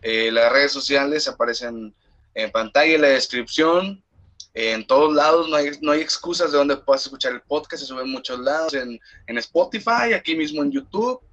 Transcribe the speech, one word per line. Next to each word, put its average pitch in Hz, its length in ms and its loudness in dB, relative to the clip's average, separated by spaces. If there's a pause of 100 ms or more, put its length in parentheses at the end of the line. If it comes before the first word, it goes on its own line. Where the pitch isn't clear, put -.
Eh, 113 300 -2
las 117 200 4
redes 139 220 4
sociales 143 560 0
aparecen 117 680 -6 (380)
en 110 180 -6
pantalla, 143 440 2
en 151 60 4
la 147 60 6
descripción, 156 960 0 (500)
en 113 320 -2
todos 151 280 4
lados. 156 360 4
No 151 60 0
hay, 147 160 0 (100)
no 151 120 0
hay 156 80 2
excusas 170 500 -4
de 147 60 2
donde 143 180 2
puedas 135 300 0
escuchar 135 260 -6
el 123 100 -10
podcast. 151 400 -6
Se 135 60 -14
sube 131 160 -10
en 131 80 -6
muchos 127 280 -8
lados, 147 340 -2
en, 123 260 -8 (280)
en 117 100 -6
Spotify, 226 760 0
aquí 165 220 -4
mismo 160 260 -4
en 143 100 0
YouTube 233 500 -4 (120)